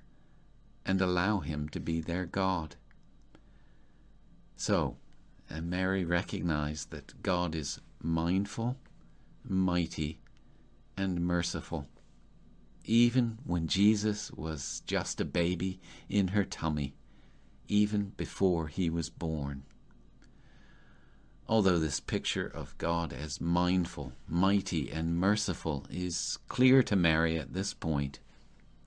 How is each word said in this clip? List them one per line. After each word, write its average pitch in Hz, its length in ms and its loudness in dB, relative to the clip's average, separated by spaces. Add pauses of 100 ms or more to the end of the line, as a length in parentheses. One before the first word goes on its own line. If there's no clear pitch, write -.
(840)
and 95 160 2
allow 90 380 2
him 73 300 -2
to 87 100 -6
be 82 200 -2
their 85 280 -4
God. 92 480 -2 (1800)
So, 80 420 0 (520)
and 82 220 -4
Mary 92 340 2
recognized 82 880 -2
that - 320 -12
God 87 320 0
is 76 260 -6 (180)
mindful, 95 760 0 (680)
mighty, 87 760 0 (760)
and 92 300 -2
merciful, 85 640 -2 (1000)
even 117 540 4
when 85 240 0
Jesus 104 640 4
was 78 560 -6
just 90 320 -2
a 95 60 0
baby 87 520 0 (300)
in 98 220 2
her 98 160 2
tummy, 73 500 -2 (720)
even 104 480 2
before 85 540 0
he 87 200 0
was 82 200 -2
born. 71 540 -4 (1900)
Although 95 300 4
this 76 200 0
picture - 480 -4
of - 300 -8
God 85 340 -2
as 73 300 -8
mindful, 87 720 2 (120)
mighty, 90 640 0
and 82 280 -2
merciful 87 720 0
is - 580 -6
clear 131 360 6
to 107 120 0
Mary 82 420 4
at 76 140 -6
this 98 220 -4
point, 71 460 -2 (680)